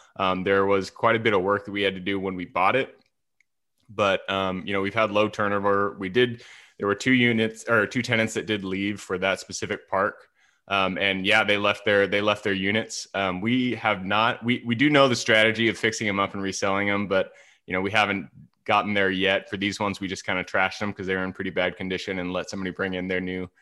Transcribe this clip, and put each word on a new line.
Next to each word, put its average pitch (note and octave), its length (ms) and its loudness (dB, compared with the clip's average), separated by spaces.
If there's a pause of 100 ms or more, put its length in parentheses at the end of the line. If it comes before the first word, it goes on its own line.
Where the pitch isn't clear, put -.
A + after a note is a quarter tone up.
(180)
Um, F#2 260 0
there G2 240 4
was G2 240 0
quite A#2 240 2
a A2+ 40 0
bit A2 140 2
of F#2 80 4
work G2+ 240 0
that G2+ 60 -12
we G2+ 100 -2
had F#2+ 140 0
to F#2 40 -10
do G2 200 -2
when F#2+ 160 -4
we F2+ 100 -8
bought F#2+ 300 2
it, - 200 -2 (920)
but, G2 400 0
um, F#2+ 380 -2
you G2+ 40 -6
know, G2 100 -2
we've G2 120 -4
had A2 160 2
low G#2 180 2
turnover. G2+ 680 0
We F#2+ 120 -6
did, A#2+ 340 2 (340)
there G2+ 100 -2
were G2+ 60 2
two C3 200 2
units A2+ 540 2
or A2 200 4
two A#2+ 160 -4
tenants A2+ 320 0
that E2+ 100 -4
did G2+ 180 -2
leave G2 380 -4
for F#2 160 -6
that F#2 220 0
specific - 500 -8
park. G2 380 -2 (400)
Um, F#2+ 320 0
and F#2+ 260 0
yeah, G#2+ 180 4
they G#2 140 2
left G2+ 280 0
their, G2+ 200 4
they G2+ 160 0
left G#2 220 0
their G2+ 100 0
units. G2 600 -2
Um, F#2 260 -2
we B2 340 0
have G#2 300 -2
not, A2 400 0
we, A#2+ 180 0
we A#2 120 -2
do C#3+ 160 2
know C#3 160 6
the A#2+ 80 0
strategy A2 540 4
of G2+ 80 0
fixing A2 280 -2
them G2 140 0
up G2 140 0
and G2 100 -6
reselling G2 440 -2
them, G2+ 200 -2
but, F#2+ 240 0 (340)
you F2+ 80 -8
know, F#2 80 -2
we G2 80 -2
haven't G2+ 400 0 (360)
gotten G#2 280 2
there G2 160 2
yet. F#2+ 400 0
For G#2+ 60 -8
these G2 240 -2
ones, G2+ 220 -4
we F#2+ 80 -4
just - 160 -10
kinda F#2 180 -2
trashed F#2+ 360 -2
them G#2 120 -4
'cause F#2+ 160 -10
they F#2+ 80 0
were F#2 80 -2
in F#2 80 -4
pretty F#2+ 200 -8
bad F2+ 260 -2
condition F#2 420 -6
and F2+ 140 -6
let F2 160 -6
somebody F#2+ 220 -8
bring F#2 240 -4
in F2+ 120 -6
their F#2 140 -2
new, F#2 280 -6 (120)